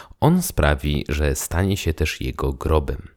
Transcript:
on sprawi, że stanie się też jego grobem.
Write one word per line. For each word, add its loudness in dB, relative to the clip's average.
on 4
sprawi, 0
że 2
stanie 0
się -2
też -2
jego -2
grobem. 0